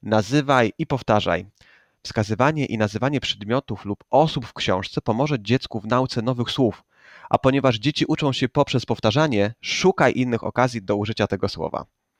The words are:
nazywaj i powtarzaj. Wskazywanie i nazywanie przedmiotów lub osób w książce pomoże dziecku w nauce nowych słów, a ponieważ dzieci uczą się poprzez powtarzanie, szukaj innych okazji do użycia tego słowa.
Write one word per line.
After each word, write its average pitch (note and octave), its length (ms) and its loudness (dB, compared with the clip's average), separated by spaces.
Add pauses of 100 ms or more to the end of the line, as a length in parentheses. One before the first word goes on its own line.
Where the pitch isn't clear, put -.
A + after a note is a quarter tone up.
nazywaj A2+ 760 2
i D#3+ 80 -4
powtarzaj. F#2+ 600 0 (600)
Wskazywanie B2 580 0
i A2+ 140 -2
nazywanie A#2 420 -2
przedmiotów G#2+ 640 -4
lub G2+ 260 -6
osób C#3 360 2
w - 60 -18
książce - 480 -4
pomoże B2 420 0
dziecku A#2 380 -2
w G#2+ 60 -10
nauce B2 360 0
nowych A#2+ 280 -2
słów, A#2+ 340 0 (460)
a - 80 4
ponieważ C3+ 400 2
dzieci D3 300 -2
uczą D3 240 0
się B2 160 -2
poprzez - 380 0
powtarzanie, A2+ 720 2
szukaj - 560 2
innych B2 280 0
okazji A#2+ 380 0
do G2+ 140 0
użycia G#2 300 -2
tego G2 220 -2
słowa. - 380 -8 (340)